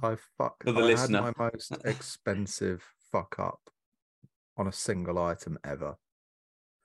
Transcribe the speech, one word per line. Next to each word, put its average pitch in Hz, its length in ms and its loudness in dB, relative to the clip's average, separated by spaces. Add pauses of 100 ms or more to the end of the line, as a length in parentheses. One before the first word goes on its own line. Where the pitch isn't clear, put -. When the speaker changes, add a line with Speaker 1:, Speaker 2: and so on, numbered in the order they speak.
Speaker 1:
I 113 140 2 (220)
fuck-, - 260 -2
Speaker 2:
For 123 80 2
the 113 80 4
Speaker 1:
I 110 40 6
Speaker 2:
listener. 117 360 6
Speaker 1:
had 117 160 -2
my 117 160 0
most - 200 -10
Speaker 2:
<laughs> - 120 -10
Speaker 1:
expensive 98 960 -2 (300)
fuck - 260 -2
up 92 220 -2 (960)
on 98 120 0
a 95 40 -4
single 90 460 -2
item 85 460 -2
ever. 71 340 -6 (880)